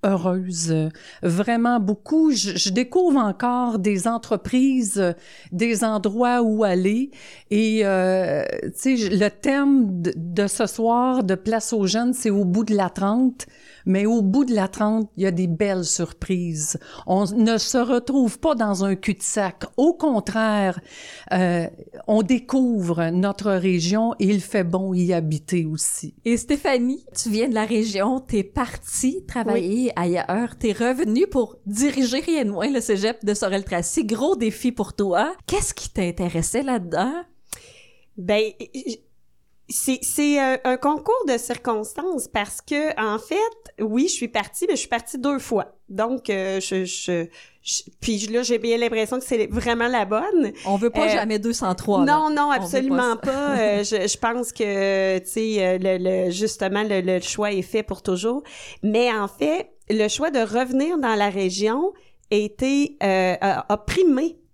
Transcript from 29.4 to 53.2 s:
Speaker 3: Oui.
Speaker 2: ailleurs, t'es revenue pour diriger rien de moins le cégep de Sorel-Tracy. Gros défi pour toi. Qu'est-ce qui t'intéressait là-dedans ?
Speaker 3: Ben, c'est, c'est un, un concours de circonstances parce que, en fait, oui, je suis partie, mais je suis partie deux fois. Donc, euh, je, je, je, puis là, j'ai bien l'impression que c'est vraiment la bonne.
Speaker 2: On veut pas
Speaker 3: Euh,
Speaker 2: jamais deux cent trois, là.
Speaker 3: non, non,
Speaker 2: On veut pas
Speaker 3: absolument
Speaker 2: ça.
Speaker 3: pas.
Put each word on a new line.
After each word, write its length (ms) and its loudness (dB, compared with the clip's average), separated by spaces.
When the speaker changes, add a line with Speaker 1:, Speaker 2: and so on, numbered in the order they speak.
Speaker 3:
Oui. 100 0
Speaker 2:
ailleurs, 640 -2
t'es 140 0
revenue 520 2
pour 400 -2
diriger 540 0
rien 260 0
de 60 0
moins 180 -2
le 120 0
cégep 440 -2
de 80 2
Sorel-Tracy. 720 -2
Gros 300 0
défi 360 -2
pour 220 -6
toi. 400 0
Qu'est-ce 260 -2
qui 160 -12
t'intéressait 720 -2
là-dedans ? 520 -2
Speaker 3:
Ben, 280 0
c'est, 280 0
c'est 360 0
un, 280 2
un 100 2
concours 520 0
de 100 2
circonstances 920 -4
parce 320 -4
que, 320 -2
en 160 -2
fait, 200 -4
oui, 300 0
je 40 -2
suis 140 -4
partie, 400 -4
mais 80 2
je 60 -4
suis 80 -10
partie 280 -4
deux 220 -2
fois. 380 -4
Donc, 420 -4
euh, 300 -2
je, 240 -2
je, 440 -4
je, 200 -6
puis 160 -2
là, 160 0
j'ai 140 0
bien 200 0
l'impression 400 0
que 60 -6
c'est 240 0
vraiment 400 -2
la 160 0
bonne. 480 0
Speaker 2:
On 100 0
veut 140 0
pas 160 0
Speaker 3:
Euh, 80 2
Speaker 2:
jamais 260 0
deux 140 -2
cent 200 -2
trois, 300 2
là. 100 4
Speaker 3:
non, 220 2
non, 140 2
Speaker 2:
On 20 2
veut 60 2
pas 80 -2
Speaker 3:
absolument 460 0
Speaker 2:
ça. 40 0
Speaker 3:
pas. 440 -2